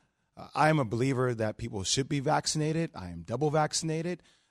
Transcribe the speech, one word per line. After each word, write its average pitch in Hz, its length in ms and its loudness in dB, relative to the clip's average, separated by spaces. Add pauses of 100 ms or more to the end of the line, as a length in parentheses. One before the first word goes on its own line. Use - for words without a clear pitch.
(360)
Uh, 90 160 -14
I 147 140 4
am 156 120 4
a 131 60 2
believer 123 480 2
that 110 240 -2
people 113 280 -6
should 131 240 0
be 143 100 0
vaccinated. 151 760 0
I 92 140 -10
am 85 140 -10
double 127 280 0
vaccinated. 160 720 0 (300)